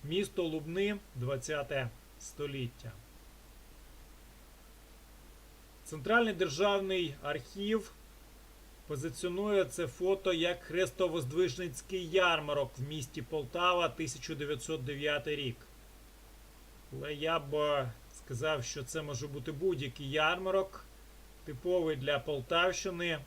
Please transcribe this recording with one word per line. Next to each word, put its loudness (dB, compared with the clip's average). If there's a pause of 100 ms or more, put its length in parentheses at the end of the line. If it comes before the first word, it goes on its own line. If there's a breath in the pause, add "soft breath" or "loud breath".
Місто 0
Лубни, 0 (160)
двадцяте -2 (320)
століття. -6 (3000)
Центральний 4
державний 2
архів -2 (960)
позиціонує 0
це -2
фото 2
як 2
хрестовоздвижницький 0
ярмарок 4
в -4
місті -8
Полтава, 2
тисяча -6
дев'ятсот -4
дев'ятий 0
рік. -4 (1400)
Але -8
я 0
б, -4
е, 2 (220)
сказав, -2
що -6
це -6
може -6
бути -6
будь-який -2
ярмарок, 2 (600)
типовий 0
для 0
Полтавщини. 2